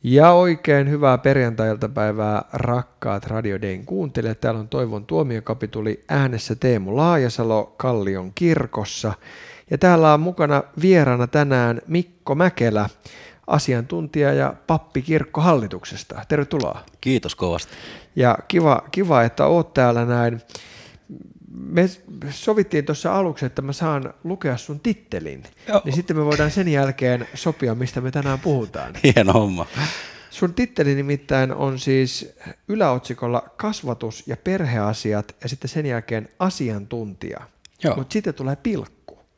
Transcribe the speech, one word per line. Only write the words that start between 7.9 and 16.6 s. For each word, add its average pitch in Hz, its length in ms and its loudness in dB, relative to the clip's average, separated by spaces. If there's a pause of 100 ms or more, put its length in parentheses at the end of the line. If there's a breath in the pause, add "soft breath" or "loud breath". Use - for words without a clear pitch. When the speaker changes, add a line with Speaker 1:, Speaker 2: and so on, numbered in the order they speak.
Speaker 1:
kirkossa. 117 760 -2 (580 loud breath)
Ja - 80 0
täällä 160 360 6
on 151 60 4
mukana 156 420 0 (180)
vieraana 135 460 6
tänään 127 600 2
Mikko 165 480 -4
Mäkelä, 117 540 2 (580 loud breath)
asiantuntija 143 880 0
ja 135 220 0 (120)
pappi 156 360 -2
kirkkohallituksesta. 143 1300 -2
Tervetuloa. 143 540 -2 (180)